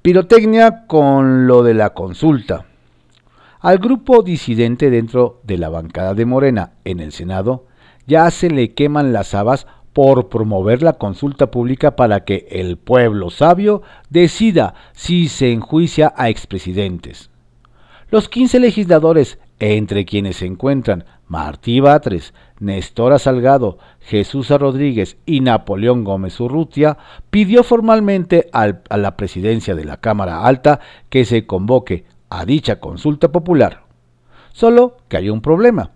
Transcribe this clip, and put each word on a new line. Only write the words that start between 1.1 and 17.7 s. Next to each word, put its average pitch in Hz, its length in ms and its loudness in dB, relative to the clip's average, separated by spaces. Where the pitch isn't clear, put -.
lo 123 160 6
de 117 120 4
la 107 160 0
consulta. 101 720 -4
Al 180 160 2
grupo 240 460 2
disidente 123 680 -2
dentro 120 560 0
de 95 140 -6
la 80 100 -4
bancada 82 460 -6
de 113 100 -2
Morena 123 480 -2
en 92 120 -8
el 78 140 -12
Senado 95 540 -6
ya 160 240 4
se - 180 -4
le 135 240 -2
queman 147 400 0
las 101 220 -4
habas 110 320 -2
por 135 380 2
promover 107 520 -2
la 165 120 2
consulta 135 560 -4
pública 127 440 -2
para 107 300 0
que 95 260 -4
el 90 280 -6
pueblo 113 500 0
sabio 196 540 0
decida 170 640 2
si 175 360 -2
se 127 240 -2
enjuicia 151 640 0
a 123 140 -2
expresidentes. 92 1000 -8